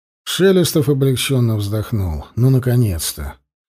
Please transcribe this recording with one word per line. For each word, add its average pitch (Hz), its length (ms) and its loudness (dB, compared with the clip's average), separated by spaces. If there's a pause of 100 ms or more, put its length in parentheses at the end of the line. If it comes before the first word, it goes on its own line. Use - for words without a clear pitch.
(240)
Шелестов 175 640 2
облегченно 131 680 0
вздохнул. 101 680 -4 (100)
«Ну, 123 140 4
наконец-то! 120 840 0 (340)